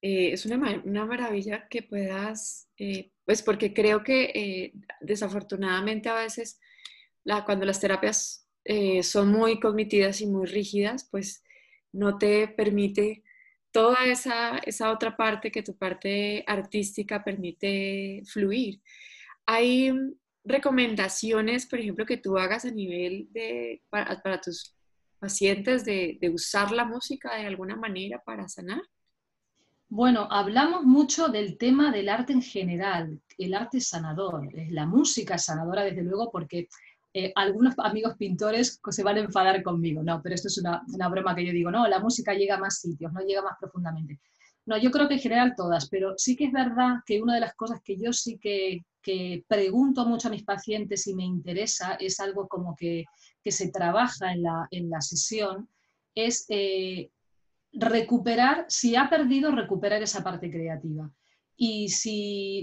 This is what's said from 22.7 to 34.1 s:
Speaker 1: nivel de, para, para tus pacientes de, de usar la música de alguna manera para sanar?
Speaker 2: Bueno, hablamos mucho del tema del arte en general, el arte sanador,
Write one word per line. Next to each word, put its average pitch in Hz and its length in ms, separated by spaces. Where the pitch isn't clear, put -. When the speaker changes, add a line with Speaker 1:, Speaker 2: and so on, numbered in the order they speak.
Speaker 1:
nivel 185 640
de, 226 580
para, 202 320
para 190 180
tus - 360
pacientes 202 680
de, 190 360
de 175 100
usar 202 400
la 233 140
música 240 500
de 214 120
alguna 190 280
manera 214 500
para 214 220
sanar? 190 360
Speaker 2:
Bueno, 226 420
hablamos 262 540
mucho 285 440
del 208 300
tema 269 340
del 202 160
arte 247 240
en 254 100
general, 175 800
el 185 160
arte 240 260
sanador, 160 720